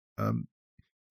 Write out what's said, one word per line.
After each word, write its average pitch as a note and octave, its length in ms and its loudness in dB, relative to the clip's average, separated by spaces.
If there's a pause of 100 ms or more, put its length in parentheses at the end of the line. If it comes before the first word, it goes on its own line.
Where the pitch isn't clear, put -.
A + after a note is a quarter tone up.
(180)
Um, A2 300 0 (640)